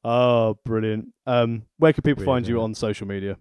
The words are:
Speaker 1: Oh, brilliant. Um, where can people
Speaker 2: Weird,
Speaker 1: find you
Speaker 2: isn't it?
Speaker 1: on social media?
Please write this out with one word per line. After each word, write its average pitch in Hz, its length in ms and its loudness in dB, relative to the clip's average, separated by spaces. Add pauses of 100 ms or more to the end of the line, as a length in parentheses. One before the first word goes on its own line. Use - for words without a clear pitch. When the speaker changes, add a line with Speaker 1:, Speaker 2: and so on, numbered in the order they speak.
Speaker 1:
Oh, 117 600 2
brilliant. 110 420 -2 (180)
Um, 117 360 0 (160)
where 156 160 4
can - 80 -4
people 147 180 0
Speaker 2:
Weird, - 60 -4
Speaker 1:
find 123 200 0
you 117 100 -2
Speaker 2:
isn't 113 40 0
it? 113 40 -2
Speaker 1:
on 110 100 -6
social 107 320 -6
media? 98 340 -8